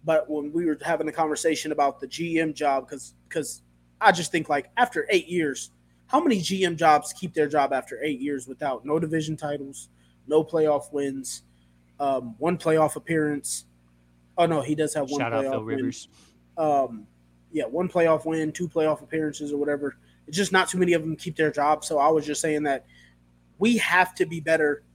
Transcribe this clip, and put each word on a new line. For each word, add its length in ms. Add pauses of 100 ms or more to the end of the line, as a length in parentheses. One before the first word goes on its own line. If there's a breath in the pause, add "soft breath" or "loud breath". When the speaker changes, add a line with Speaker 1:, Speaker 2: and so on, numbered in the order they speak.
Speaker 1:
But 260
when 200
we 140
were 180
having 260
a 40
conversation 600
about 280
the 60
G 340
M 140
job, 340
'cause, 240 (160)
'cause 320 (400)
I 120
just 200
think, 160
like, 300
after 320
eight 180
years, 420 (360)
how 160
many 180
G 240
M 140
jobs 340
keep 220
their 140
job 260
after 280
eight 180
years 280
without 380
no 120
division 380
titles, 540 (360 soft breath)
no 160
playoff 480
wins, 520 (560 soft breath)
um, 400
one 180
playoff 400
appearance? 720 (720)
Oh, 80
no, 160
he 120
does 200
have 160
one 100
Speaker 2:
Shout 140
out 100
Speaker 1:
playoff 60
Speaker 2:
Phil 160
Speaker 1:
win. 100
Speaker 2:
Rivers. 320 (480 soft breath)
Speaker 1:
Um, 500 (460)
yeah, 140
one 240
playoff 340
win, 280
two 160
playoff 340
appearances 500
or 60
whatever. 400 (280 soft breath)
It's 100
just 160
not 160
too 100
many 140
of 100
them 140
keep 200
their 140
job. 340
So 140
I 100
was 160
just 160
saying 220
that 240 (720 soft breath)
we 200
have 360
to 120
be 140
better 440 (100)